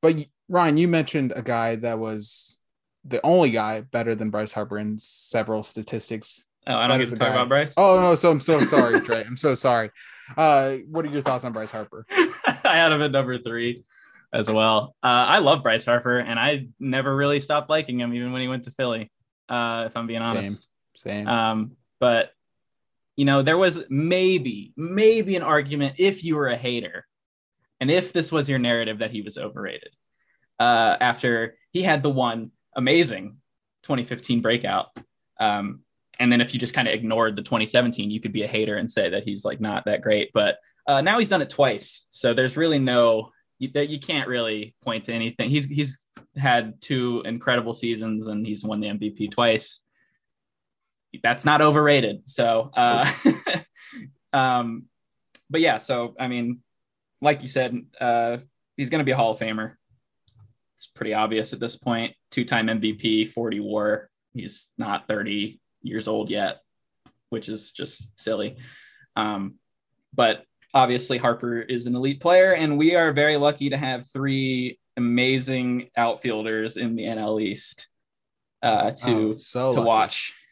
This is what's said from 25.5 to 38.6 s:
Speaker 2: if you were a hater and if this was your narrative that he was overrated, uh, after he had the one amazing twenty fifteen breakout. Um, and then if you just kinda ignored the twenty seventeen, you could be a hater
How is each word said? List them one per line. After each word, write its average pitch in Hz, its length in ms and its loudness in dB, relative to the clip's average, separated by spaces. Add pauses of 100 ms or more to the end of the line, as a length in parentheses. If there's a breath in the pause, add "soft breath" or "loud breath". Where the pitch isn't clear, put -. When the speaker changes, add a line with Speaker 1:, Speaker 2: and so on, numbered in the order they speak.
Speaker 2:
if 190 260 2
you 165 100 0
were 147 140 0
a 120 80 -2
hater 110 500 -6 (760)
and 127 80 0
if 180 240 2
this 165 200 -2
was 147 160 0
your 135 100 0
narrative 117 400 0
that 110 140 -6
he 107 100 -8
was 104 160 -14
overrated, - 520 -12 (680)
uh, 113 420 4
after 120 560 0 (140)
he 180 140 -2
had 156 180 2
the 143 80 0
one 117 400 -2 (240)
amazing 123 600 0 (480)
twenty 127 180 -2
fifteen 120 400 -2
breakout. 110 460 0 (500)
Um, 104 440 -2 (360)
and 120 140 4
then 120 80 4
if 120 120 0
you 131 60 -4
just 120 160 -6
kinda 123 180 0
ignored 113 440 -2
the 104 60 -8
twenty 107 240 -2
seventeen, 117 440 0
you 107 100 -6
could 107 120 -8
be 107 100 -4
a 104 60 -4
hater 107 260 -2